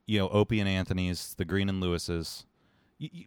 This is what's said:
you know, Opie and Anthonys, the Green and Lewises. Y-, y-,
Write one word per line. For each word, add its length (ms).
you 100
know, 120
Opie 300
and 80
Anthonys, 680
the 100
Green 240
and 100
Lewises. 640
Y-, 140
y-, 140